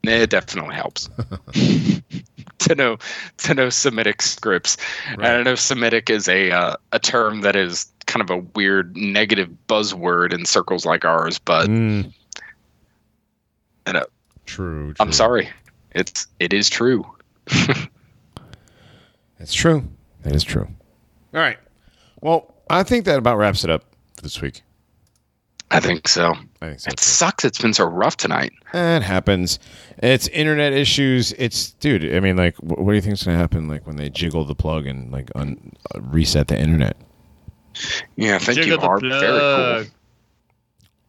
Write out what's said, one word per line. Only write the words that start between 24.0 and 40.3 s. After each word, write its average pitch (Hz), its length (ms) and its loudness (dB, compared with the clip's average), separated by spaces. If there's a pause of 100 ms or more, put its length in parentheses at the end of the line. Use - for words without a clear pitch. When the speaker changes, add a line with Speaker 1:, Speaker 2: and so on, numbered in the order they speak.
Speaker 2:
for - 60 -20
this - 200 -12
week. 69 180 -10 (1120)
Speaker 1:
I 87 100 2
think 85 280 -2
so. 85 260 2 (260)
Speaker 2:
I 80 80 -12
think 73 120 -14
so, - 100 -10
Speaker 1:
It - 80 -10
Speaker 2:
too. - 40 2
Speaker 1:
sucks. - 440 2
It's - 120 -2
been 113 140 2
so 98 140 4
rough 92 320 0
tonight. - 340 -2 (220)
Speaker 2:
It 170 260 2
happens. 92 580 0 (380)
It's 127 320 2
internet 151 460 0
issues. 135 640 2
It's, - 340 -4
dude, 85 420 0
I 90 60 4
mean, 95 160 2
like, 87 200 2
wh-, 80 240 -6
what 98 120 2
do 107 40 4
you 101 40 4
think's 101 240 -4
gonna 85 140 2
happen, 82 280 -2
like, 76 200 -8
when 76 100 -12
they 73 140 -6
jiggle 80 340 -4
the 71 100 -6
plug 78 320 -4
and, 65 240 -10
like, 65 240 -10
un-, - 380 -8 (220)
uh, 50 80 -12
reset 76 460 2
the - 120 0
internet? 76 380 2 (1160)
Speaker 1:
Yeah, 107 220 2
thank 117 200 0
Speaker 3:
Jiggle 160 160 2
Speaker 1:
you, - 20 2
Speaker 3:
the 90 100 0
Speaker 1:
Harv. 95 140 2
Very 131 200 -2
cool. - 100 2
Speaker 3:
plug. 131 560 2 (1200)